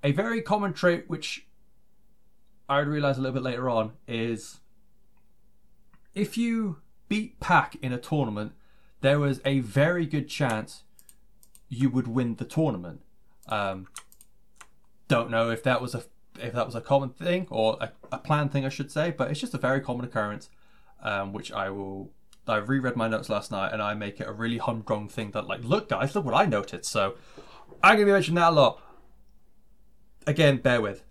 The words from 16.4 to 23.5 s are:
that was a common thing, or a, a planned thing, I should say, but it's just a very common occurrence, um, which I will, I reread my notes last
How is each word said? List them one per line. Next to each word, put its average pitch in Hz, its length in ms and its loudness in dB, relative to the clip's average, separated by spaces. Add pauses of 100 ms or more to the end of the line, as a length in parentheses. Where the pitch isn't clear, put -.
that 120 120 0
was 120 100 -10
a 113 60 -6
common 139 280 2
thing, 175 400 -2
or 110 320 2
a, 113 100 -6 (200)
a - 80 -8
planned 147 320 2
thing, 139 140 0
I 139 40 0
should 139 220 -8
say, 160 200 0
but 131 200 -2
it's 147 100 -4
just 254 120 -6
a - 40 -6
very 135 240 0
common 123 240 -6
occurrence, 104 440 -4 (520)
um, 98 320 -4
which - 180 -10
I 98 180 -2
will, 98 420 -8 (360)
I 110 100 2
reread 127 380 0
my 113 140 2
notes 110 200 -2
last 104 220 -2